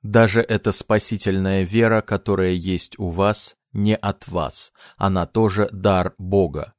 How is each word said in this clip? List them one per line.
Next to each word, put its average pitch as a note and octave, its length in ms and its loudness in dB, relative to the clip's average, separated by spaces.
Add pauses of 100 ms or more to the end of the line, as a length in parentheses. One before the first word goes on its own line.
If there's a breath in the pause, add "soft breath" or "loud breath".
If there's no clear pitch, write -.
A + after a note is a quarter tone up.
Даже A2+ 400 4
эта G#2+ 300 0
спасительная F#2+ 920 -2
вера, A2 380 2
которая F#2+ 500 -2
есть F2+ 460 -4
у F#2+ 120 -6
вас, F#2+ 460 -2 (180)
не G#2 220 2
от - 320 -8
вас, - 460 -6 (240 loud breath)
она F#2+ 280 0
тоже G#2 460 0
дар F#2+ 460 0
Бога. F#2 600 -2